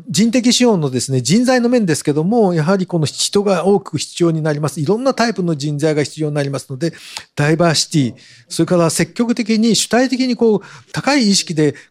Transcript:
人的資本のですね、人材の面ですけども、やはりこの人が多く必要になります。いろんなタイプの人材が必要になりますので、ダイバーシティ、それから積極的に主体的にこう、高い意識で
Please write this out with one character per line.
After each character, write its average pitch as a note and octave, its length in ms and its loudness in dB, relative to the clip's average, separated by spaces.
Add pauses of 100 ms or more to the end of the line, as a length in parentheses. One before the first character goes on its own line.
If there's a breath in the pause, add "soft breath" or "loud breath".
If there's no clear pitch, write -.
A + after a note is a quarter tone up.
人 A3 220 2
的 A#3+ 220 2
資 B3 120 2
本 G#3+ 160 4
の D3 80 0
で B2+ 120 -2
す - 100 -6
ね、 C3 100 0
人 E3+ 240 2
材 B3+ 160 2
の A#3 80 2
面 A#3+ 160 2
で D#3+ 120 2
す - 80 -8
け D3+ 80 0
ど D3+ 100 0
も、 G3 320 2
や D#3+ 80 0
は F#3 140 2
り F#3 100 -2
こ E3+ 140 -2
の D3 60 0
人 - 360 -2
が F#3 240 0
多 G3+ 140 4
く - 180 -6
必 - 240 -6
要 E3+ 80 4
に D#3+ 100 -2
な D#3 120 0
り D3 80 -4
ま D3+ 80 -2
す。 E3 120 -8
い C#3 60 -2
ろ F#3+ 100 2
ん A#3+ 60 -4
な C4 120 0
タ A#3 120 0
イ G#3+ 80 -2
プ F#3 80 -4
の E3+ 140 -2
人 D3 240 -4
材 D#3 160 0
が D3 80 0
必 D3+ 180 -10
要 D3+ 60 -2
に D3 80 -4
な D3 40 -2
り C#3 80 -2
ま C#3 120 -6
す - 100 -16
の C3+ 60 -12
で、 D#3+ 160 -4 (420 loud breath)
ダ D3 160 0
イ D#3+ 60 2
バ E3+ 160 2
ー - 20 0
シ - 160 -4
テ E3 80 0
ィ、 B2+ 160 0 (340 loud breath)
そ - 140 -2
れ E3 40 0
か F3+ 100 0
ら E3+ 140 4
積 - 220 -2
極 A#3 220 -2
的 A3 240 -2
に A3 160 2
主 - 140 -2
体 B3 200 2
的 B3+ 200 -2
に A#3+ 80 -2
こ A3 220 2
う、 - 20 -6 (320 loud breath)
高 C4 240 -2
い A#3 120 2
意 G3 60 4
識 F3+ 220 -4
で D3 180 2 (160 loud breath)